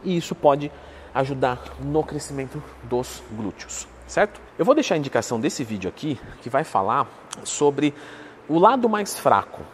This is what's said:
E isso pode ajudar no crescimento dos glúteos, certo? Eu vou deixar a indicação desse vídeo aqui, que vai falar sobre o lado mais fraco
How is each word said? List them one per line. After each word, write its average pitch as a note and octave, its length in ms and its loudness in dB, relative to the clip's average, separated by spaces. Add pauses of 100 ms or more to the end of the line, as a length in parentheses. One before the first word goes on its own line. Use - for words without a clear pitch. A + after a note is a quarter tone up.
E F#3 120 0
isso E3+ 180 -2
pode D3 380 4 (420)
ajudar C3 480 0 (180)
no D3 240 0
crescimento C#3+ 580 -8 (220)
dos B2 480 -4
glúteos, - 560 -8 (180)
certo? - 360 0 (160)
Eu E3 80 2
vou C4 100 6
deixar B3+ 200 2
a - 20 2
indicação B2 420 -2
desse C3+ 240 -2
vídeo G#2 260 -4
aqui, C#3+ 300 -4 (220)
que - 80 -10
vai C3+ 140 2
falar A#2 440 0 (360)
sobre C#3+ 500 2 (560)
o D#3+ 100 4
lado A#3 300 6
mais G#3 280 -2
fraco - 440 2 (120)